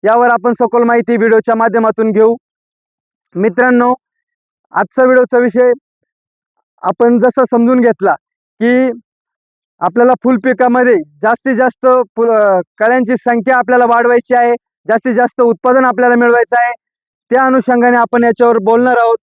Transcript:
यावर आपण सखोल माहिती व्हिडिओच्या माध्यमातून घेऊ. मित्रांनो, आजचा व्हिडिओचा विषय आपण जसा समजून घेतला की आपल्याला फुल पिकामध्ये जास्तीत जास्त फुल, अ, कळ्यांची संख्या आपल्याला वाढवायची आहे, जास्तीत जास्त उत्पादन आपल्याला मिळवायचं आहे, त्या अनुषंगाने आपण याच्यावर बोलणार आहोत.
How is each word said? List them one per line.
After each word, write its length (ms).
यावर 240
आपण 240
सखोल 300
माहिती 340
व्हिडिओच्या 380
माध्यमातून 560
घेऊ. 240
मित्रांनो, 580
आजचा 300
व्हिडिओचा 340
विषय 340
आपण 360
जसा 320
समजून 280
घेतला 360
की 320
आपल्याला 320
फुल 140
पिकामध्ये 580
जास्तीत 340
जास्त 320
फुल, 140
अ, 300
कळ्यांची 400
संख्या 400
आपल्याला 280
वाढवायची 500
आहे, 160
जास्तीत 280
जास्त 260
उत्पादन 440
आपल्याला 300
मिळवायचं 440
आहे, 120
त्या 140
अनुषंगाने 520
आपण 260
याच्यावर 340
बोलणार 420
आहोत. 240